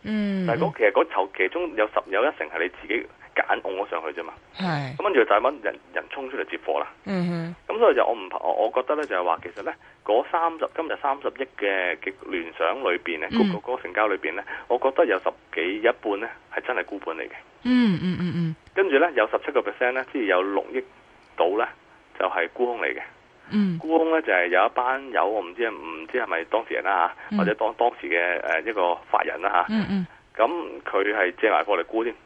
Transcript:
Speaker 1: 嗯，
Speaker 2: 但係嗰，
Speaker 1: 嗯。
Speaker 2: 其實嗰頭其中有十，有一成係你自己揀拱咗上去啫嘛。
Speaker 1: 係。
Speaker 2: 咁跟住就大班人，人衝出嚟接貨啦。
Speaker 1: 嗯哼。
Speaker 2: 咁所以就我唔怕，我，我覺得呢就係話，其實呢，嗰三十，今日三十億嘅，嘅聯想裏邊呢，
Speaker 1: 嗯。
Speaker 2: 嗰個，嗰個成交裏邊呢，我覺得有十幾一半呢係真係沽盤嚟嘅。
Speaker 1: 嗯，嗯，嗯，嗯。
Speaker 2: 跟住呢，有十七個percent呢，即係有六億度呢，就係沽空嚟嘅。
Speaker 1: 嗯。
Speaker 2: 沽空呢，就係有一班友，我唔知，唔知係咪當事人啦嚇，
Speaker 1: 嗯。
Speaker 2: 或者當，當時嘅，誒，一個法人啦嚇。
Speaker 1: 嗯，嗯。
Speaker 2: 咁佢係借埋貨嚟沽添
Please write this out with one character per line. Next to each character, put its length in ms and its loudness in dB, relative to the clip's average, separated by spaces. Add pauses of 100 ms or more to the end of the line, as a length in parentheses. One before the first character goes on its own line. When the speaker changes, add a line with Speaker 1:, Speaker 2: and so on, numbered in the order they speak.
Speaker 1:
嗯， 420 0
Speaker 2:
但 100 2
係 60 0
嗰， 60 2
Speaker 1:
嗯。 80 -4
Speaker 2:
其 80 2
實 80 6
嗰 180 4
頭 260 0
其 120 2
中 280 -4
有 120 4
十， 40 -10 (140)
有 160 0
一 40 2 (120)
成 100 -6
係 140 -4
你 60 0 (120)
自 80 -16
己 180 -2 (280)
揀 260 0
拱 160 -6
咗 140 -4
上 120 -4
去 180 -8
啫 40 -8
嘛。 80 -12 (240)
Speaker 1:
係。 400 -4
Speaker 2:
咁 60 -8
跟 100 0
住 80 6
就 40 6
大 160 4
班 220 2
人， 120 -4 (200)
人 160 -4
衝 200 -10
出 60 -8
嚟 140 -4
接 140 -6
貨 140 0
啦。 100 -4 (160)
Speaker 1:
嗯 240 -2
哼。 260 -6 (140)
Speaker 2:
咁 100 -4
所 140 6
以 20 4
就 100 4
我 100 2
唔 140 -8
怕， 100 -8
我， 280 2
我 60 -2 (100)
覺 60 -6
得 80 0
呢 80 -2
就 120 -4
係 80 0
話， 180 2
其 80 -12
實 120 -12
呢， 100 -8 (320)
嗰 260 4
三 280 2
十， 160 -2
今 120 -4
日 160 -4
三 180 0
十 80 -4
億 200 -6 (100)
嘅， 400 0
嘅 140 -8 (180)
聯 260 -4
想 260 0
裏 160 2
邊 220 -4
呢， 100 -4
Speaker 1:
嗯。 80 0
Speaker 2:
嗰 220 2
個， 120 -6
嗰 40 -2
個 60 -10
成 120 -10
交 120 4
裏 100 2
邊 180 -4
呢， 80 -6 (260)
我 100 2
覺 140 2
得 120 4
有 160 2
十 100 0 (240)
幾 260 -2
一 80 4 (120)
半 200 -2
呢 80 -6 (260)
係 120 -2
真 100 -2
係 80 -2
沽 140 -8
盤 180 -6
嚟 60 -8
嘅。 100 -10 (320)
Speaker 1:
嗯， 380 4
嗯， 160 -2
嗯， 160 -2
嗯。 220 0 (180)
Speaker 2:
跟 140 2
住 100 4
呢， 140 4
有 160 4
十 160 -2
七 80 -6
個 80 4
percent 320 -2
呢， 200 -4
即 80 -2
係 40 0
有 180 4
六 300 -2
億 100 -4 (540)
度 220 2
呢， 80 2 (520)
就 80 0
係 280 -2
沽 120 0
空 140 -4
嚟 60 -2
嘅。 140 -4 (500)
Speaker 1:
嗯。 280 2
Speaker 2:
沽 200 2
空 120 4
呢， 120 4
就 100 0
係 160 4
有 180 6
一 80 2
班 360 -2
友， 160 2
我 140 0
唔 140 -10
知， 160 -2
唔 380 -10
知 120 -4
係 60 -4
咪 180 -2
當 220 0
事 80 -6
人 100 -2
啦 300 2 (160)
嚇， 60 0
Speaker 1:
嗯。 20 2
Speaker 2:
或 60 4
者 100 2
當， 200 0
當 160 4 (100)
時 80 -8
嘅， 540 0
誒， 80 -4
一 20 -6
個 220 2 (160)
法 120 4
人 180 -4
啦 100 0
嚇。 200 4
Speaker 1:
嗯， 200 0
嗯。 160 0 (280)
Speaker 2:
咁 140 4 (360)
佢 300 0
係 260 2
借 100 4
埋 140 4
貨 140 2
嚟 60 -2
沽 180 -2
添 120 -2 (120)